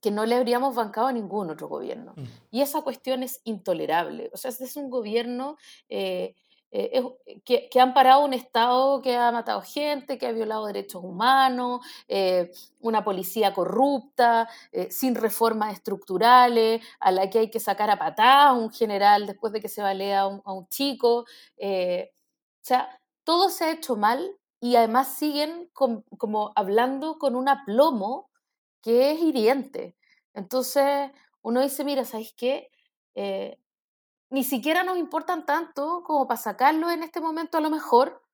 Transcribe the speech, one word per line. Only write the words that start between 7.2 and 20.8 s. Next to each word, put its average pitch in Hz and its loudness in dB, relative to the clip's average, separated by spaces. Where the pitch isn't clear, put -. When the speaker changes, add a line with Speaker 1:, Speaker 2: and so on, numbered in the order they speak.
Speaker 1:
que, 254 0
que 254 2
han 254 4
parado 269 8
un 277 -2
Estado 254 0
que 254 -2
ha 240 2
matado 226 -4
gente, 285 -6
que 254 -6
ha 233 -4
violado 220 -6
derechos 202 -10
humanos, 247 2
eh, 185 0
una 220 0
policía 196 -2
corrupta, 233 2
eh, - -6
sin 254 -2
reformas 220 0
estructurales, 226 4
a 185 4
la 190 0
que 226 2
hay 220 2
que 220 -6
sacar 208 -2
a 202 2
patadas 269 6
a - 4
un 226 0
general 202 2
después 202 -8
de 220 -4
que 208 -10
se - -10
balea 196 0
a 196 2
un, 196 -8
a 196 -12
un 190 -12
chico. 240 0